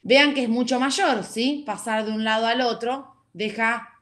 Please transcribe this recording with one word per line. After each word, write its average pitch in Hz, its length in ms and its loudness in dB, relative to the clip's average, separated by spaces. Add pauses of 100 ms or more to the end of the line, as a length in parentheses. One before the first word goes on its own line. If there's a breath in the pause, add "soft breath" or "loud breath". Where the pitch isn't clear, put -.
Vean 277 320 6
que 269 120 0
es 226 40 -2
mucho 240 320 0
mayor, 269 440 0
¿sí? 285 420 -2
Pasar 214 400 -4
de 220 60 -4
un 220 120 -4
lado 220 220 0
al 240 140 0
otro 240 720 -4
deja 220 680 -4